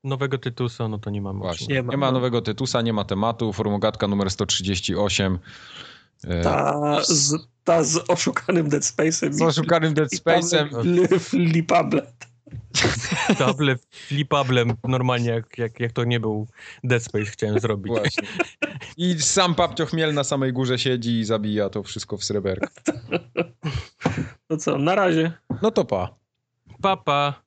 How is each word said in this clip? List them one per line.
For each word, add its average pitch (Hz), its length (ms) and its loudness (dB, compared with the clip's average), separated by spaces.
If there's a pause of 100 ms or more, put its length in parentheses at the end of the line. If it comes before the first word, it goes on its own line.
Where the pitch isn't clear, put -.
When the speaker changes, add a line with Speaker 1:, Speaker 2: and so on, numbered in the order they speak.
Speaker 1:
nowego 135 340 -2
Tytusa, 120 500 -4
no 107 100 -4
to 104 120 -6
nie 101 120 -4
mamy 98 160 -4
o 95 40 -6
czym. 92 60 -4
Speaker 2:
Właśnie. 85 260 -4
Speaker 3:
Nie 131 80 0
ma, 123 80 -4
Speaker 2:
Nie 135 60 -2
ma, 139 100 0
Speaker 3:
no. 127 60 2
Speaker 2:
nowego 123 300 0
Tytusa, 117 400 -2
nie 117 100 0
ma 101 120 0
tematu, 110 480 0
formogatka 104 560 0
numer 101 220 0
sto 98 160 -2
trzydzieści 92 500 -2
osiem, 95 420 2 (880)
e, 87 180 -2
Speaker 3:
Ta 147 640 2
z, 143 300 2 (300)
ta 165 200 6
z 160 260 -2
oszukanym 170 580 0
Dead 143 140 0
Space'em 160 500 0
Speaker 2:
Z 151 80 -2
Speaker 3:
i 165 40 4
Speaker 2:
oszukanym 160 500 2
Dead 151 180 2
Speaker 3:
i - 80 -6
tam 170 200 4
Speaker 2:
Space'em. 160 280 0 (140)
Speaker 3:
fli-, 175 380 4
flipable. 165 920 2 (1300)
Speaker 1:
Table 135 380 2 (140)
flipablem, 131 840 0 (120)
normalnie 123 460 2
jak, 113 280 -4
jak, 113 220 -4
jak 117 120 -2
to 123 120 -2
nie 120 160 2
był 110 260 -2 (380)
Dead 123 180 2
Space, 107 220 -2
chciałem 104 360 -2
zrobić. 107 320 -2
Speaker 2:
Właśnie. 110 360 -2 (680)
I 170 260 0
sam 180 320 2
Babcio 165 320 0
Chmiel 156 280 0
na 143 100 0
samej 135 280 0
górze 127 260 0
siedzi 120 400 0
i 113 60 0
zabija 104 460 0
to 101 120 -6
wszystko - 340 -10
w - 80 -10
sreberku. 98 500 -2
Speaker 3:
<laughs> - 40 -20 (1700)
To 160 80 -2
co, 147 220 -2
na 160 160 2
razie. 165 380 2 (300)
Speaker 2:
No 220 80 4
to 170 140 2
pa. 95 300 -2 (680)
Speaker 1:
Pa, 190 140 2
pa. 143 500 0